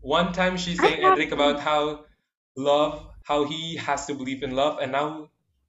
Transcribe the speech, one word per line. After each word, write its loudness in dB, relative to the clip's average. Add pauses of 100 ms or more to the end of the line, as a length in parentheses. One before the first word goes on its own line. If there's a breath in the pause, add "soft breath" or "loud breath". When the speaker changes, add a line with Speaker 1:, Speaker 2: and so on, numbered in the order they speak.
Speaker 1:
One 0
time 0
she's -4
Speaker 2:
I 6
Speaker 1:
saying, 0
Speaker 2:
have 6
Speaker 1:
Enric, 0
about 2
how -2 (500)
love, 2 (180)
how 0
he -8
has -4
to -6
believe -8
in -6
love, 0
and -4
now -4 (400)